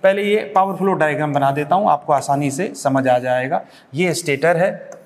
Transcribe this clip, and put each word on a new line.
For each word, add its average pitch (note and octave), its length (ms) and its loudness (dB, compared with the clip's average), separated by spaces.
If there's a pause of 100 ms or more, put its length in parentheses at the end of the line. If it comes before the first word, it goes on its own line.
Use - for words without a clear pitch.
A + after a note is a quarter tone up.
पहले G3 200 4
ये G#3 320 0
power F#3+ 220 2
flow F#3+ 160 0
diagram D3+ 420 0
बना C#3 160 2
देता C#3+ 240 0
हूँ, G3+ 160 2
आपको D3+ 220 0
आसानी C#3 380 0
से E3 240 -4
समझ C3+ 340 0
आ B2 100 4
जाएगा। B2+ 420 -2 (340)
ये E3+ 200 0
stator D#3 420 0
है, - 340 -2 (140)